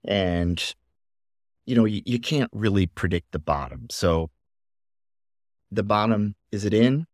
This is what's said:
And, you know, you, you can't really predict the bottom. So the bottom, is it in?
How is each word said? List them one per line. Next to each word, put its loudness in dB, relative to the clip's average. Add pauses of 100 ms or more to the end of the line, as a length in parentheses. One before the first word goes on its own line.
And, 0 (920)
you -2
know, 6
you, -2
you -2
can't -2
really 2
predict -4
the -6
bottom. -6
So 0 (1400)
the -2
bottom, 2 (160)
is -4
it 0
in? 4